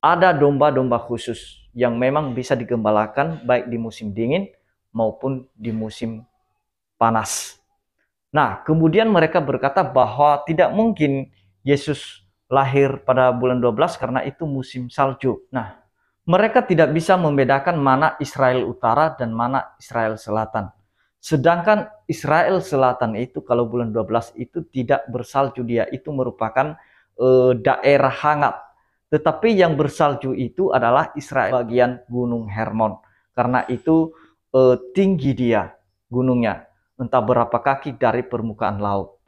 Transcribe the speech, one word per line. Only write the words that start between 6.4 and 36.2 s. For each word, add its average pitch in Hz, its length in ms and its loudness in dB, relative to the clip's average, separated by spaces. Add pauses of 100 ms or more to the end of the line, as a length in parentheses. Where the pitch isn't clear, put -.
panas. - 640 -2 (720)
Nah, 131 320 0
kemudian 160 480 2
mereka 165 320 2
berkata 139 400 0
bahwa 143 640 2
tidak 160 240 2
mungkin 156 600 0 (340)
Yesus 143 560 -2 (240)
lahir 135 560 2
pada 127 320 2
bulan 127 240 0
dua 120 160 2
belas 165 240 -2
karena 123 240 -4
itu 147 240 -8
musim 131 400 -8
salju. 135 640 -2
Nah, 117 320 -10 (400)
mereka 220 400 2
tidak 156 320 2
bisa 175 240 2
membedakan 139 560 0
mana 143 480 2
Israel 127 460 0
Utara 123 500 0
dan 117 160 -6
mana 120 460 -4
Israel 113 340 -4
Selatan. 107 560 -6 (480)
Sedangkan 170 720 0 (160)
Israel 160 560 0
Selatan 123 560 0
itu 120 240 -8
kalau 120 240 0
bulan 117 240 -4
dua 110 160 -2
belas 113 320 -2
itu 165 320 -8
tidak 131 400 -2
bersalju, 123 560 -4
dia 117 240 -2
itu - 240 -10
merupakan, 131 640 -4 (400)
eh, 127 400 4
daerah 135 560 2
hangat. 147 520 -2 (400)
Tetapi 156 480 0
yang 170 240 4
bersalju 143 560 0
itu 127 400 -2
adalah 127 400 2
Israel 127 480 -2
bagian 123 480 0
Gunung 120 400 -4
Hermon. 110 480 -2 (400)
Karena 123 320 0
itu, 160 400 0 (400)
eh, 131 240 6 (240)
tinggi 185 320 2
dia 113 400 0 (400)
gunungnya, 123 560 0 (320)